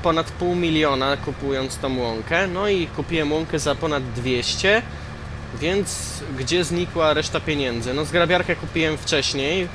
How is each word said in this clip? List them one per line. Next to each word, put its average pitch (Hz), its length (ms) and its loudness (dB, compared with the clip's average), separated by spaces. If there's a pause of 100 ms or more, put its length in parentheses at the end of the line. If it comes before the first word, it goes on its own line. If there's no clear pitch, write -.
ponad 165 280 2
pół 175 240 0
miliona 147 600 4
kupując 135 600 -2
tą 131 200 -2
łąkę, 120 500 0
no 185 200 -2
i 185 200 2
kupiłem 156 440 -2
łąkę 156 280 0
za 143 160 0
ponad 139 360 -2
dwieście, 127 720 2 (800)
więc 180 600 -2 (180)
gdzie 147 260 0
znikła 170 500 2
reszta 151 260 0
pieniędzy? 127 540 -2
No 151 120 0
zgrabiarkę 170 500 2
kupiłem 156 420 -2
wcześniej 151 760 0